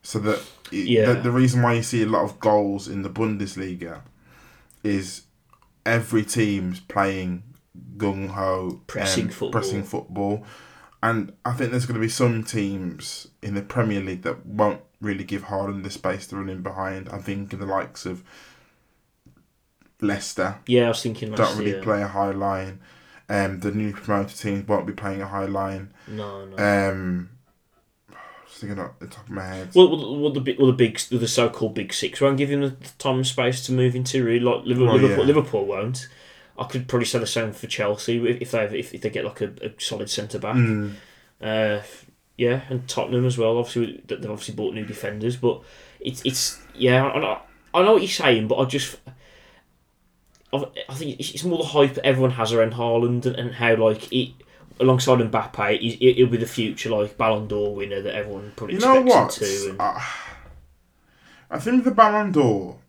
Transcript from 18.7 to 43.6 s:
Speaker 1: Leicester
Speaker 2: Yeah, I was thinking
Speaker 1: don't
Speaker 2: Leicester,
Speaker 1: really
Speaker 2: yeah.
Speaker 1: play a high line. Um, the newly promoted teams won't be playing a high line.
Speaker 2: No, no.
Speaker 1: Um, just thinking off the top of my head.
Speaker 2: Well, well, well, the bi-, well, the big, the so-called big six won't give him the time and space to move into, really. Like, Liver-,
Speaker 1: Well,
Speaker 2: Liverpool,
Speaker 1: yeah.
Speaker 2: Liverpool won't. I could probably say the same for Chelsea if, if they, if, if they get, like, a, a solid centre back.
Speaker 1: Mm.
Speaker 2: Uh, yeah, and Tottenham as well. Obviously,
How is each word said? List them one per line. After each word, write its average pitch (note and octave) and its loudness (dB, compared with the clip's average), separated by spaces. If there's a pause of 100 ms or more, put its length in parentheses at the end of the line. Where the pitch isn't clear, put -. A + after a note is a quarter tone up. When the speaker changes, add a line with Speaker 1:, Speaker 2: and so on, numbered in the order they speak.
Speaker 1:
Leicester G2+ -4
Speaker 2:
Yeah, A#2+ 4
I - 2
was A2 -2
thinking A2 -6
Speaker 1:
don't G#2+ -6
Speaker 2:
Leicester, G#2+ 0
Speaker 1:
really G2+ -2
Speaker 2:
yeah. - -10
Speaker 1:
play G#2 0
a G2 -4
high G2 -2
line. F#2+ -4 (480)
Um, G2 -2
the G2+ -4
newly G#2 -2
promoted G2+ -4
teams G2+ -4
won't F#2+ 0
be G#2 -8
playing G2 -8
a G2 -8
high G2 -6
line. G2 -6 (140)
Speaker 2:
No, G2+ -12
no. G2 -14
Speaker 1:
Um, F#2+ 0 (1160)
just - -18
thinking G2+ -8
off - -12
the F2 -16
top - -20
of - -20
my F#2+ -8
head. F#2 -10
Speaker 2:
Well, F3+ 12
well, D3 -2
well, C#3+ 2
the C3+ -2
bi-, C3 -2
well, C3+ 8
the B2 6
big, A#2 4
the A#2 -2
so-called A2 0
big F#2+ -6
six - -6
won't C3+ 4
give C#3 0
him C#3+ 0
the C3+ -2 (260)
time C3 -2
and C3 0
space B2+ -2
to B2+ -2
move B2+ 4
into, B2+ 0
really. A#2 4
Like, A#2+ 2
Liver-, B2 4
Speaker 1:
Well, A2+ 6
Speaker 2:
Liverpool, - 6
Speaker 1:
yeah. B2 4
Speaker 2:
Liverpool C3 2
won't. G#2 -4 (500)
I - -6
could B2+ -6
probably A#2+ 0
say B2 -2
the A2 -4
same A2+ -2
for - -12
Chelsea A2+ -2
if, A#2+ 0
if A#2 -8
they, G#2 -2
if, - -10
if F#2 -12
they G#2+ -2
get, G#2+ -6
like, - -8
a, G2+ -4
a A2 -8
solid G#2+ -6
centre G#2+ -6
back. G#2+ -4
Speaker 1:
Mm. G#2+ 2 (460)
Speaker 2:
Uh, A2 0 (560)
yeah, B2 0
and B2+ -4
Tottenham B2 0
as B2 0
well. A2+ 2
Obviously, A#2 -4